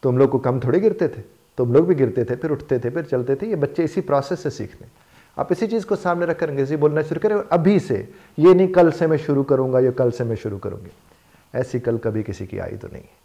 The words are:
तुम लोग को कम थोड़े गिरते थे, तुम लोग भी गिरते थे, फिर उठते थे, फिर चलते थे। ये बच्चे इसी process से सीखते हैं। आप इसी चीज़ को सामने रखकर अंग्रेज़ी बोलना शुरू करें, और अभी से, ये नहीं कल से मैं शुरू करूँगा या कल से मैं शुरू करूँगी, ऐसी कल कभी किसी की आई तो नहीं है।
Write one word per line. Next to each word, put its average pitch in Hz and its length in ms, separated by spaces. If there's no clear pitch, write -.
तुम 127 160
लोग 135 120
को 131 80
कम 127 220
थोड़े 131 200
गिरते 196 280
थे, - 120
तुम 123 140
लोग 160 140
भी 180 80
गिरते 123 300
थे, 120 120
फिर 160 140
उठते 135 280
थे, 120 120
फिर 160 140
चलते 131 320
थे। 202 100
ये 220 100
बच्चे 147 280
इसी 160 160
process 143 420
से 147 80
सीखते - 340
हैं। - 80
आप 143 160
इसी 180 140
चीज़ 208 200
को 196 100
सामने 175 300
रखकर 160 220
अंग्रेज़ी 139 280
बोलना 151 260
शुरू 156 180
करें, 214 160
और 202 160
अभी 175 280
से, 120 160
ये 180 160
नहीं 185 140
कल 180 220
से 165 160
मैं 156 120
शुरू 143 240
करूँगा 131 380
या 127 100
कल 123 200
से 120 140
मैं 117 120
शुरू 101 220
करूँगी, 98 320
ऐसी 123 260
कल 117 180
कभी 110 240
किसी 98 240
की 101 120
आई 85 180
तो - 120
नहीं - 140
है। - 220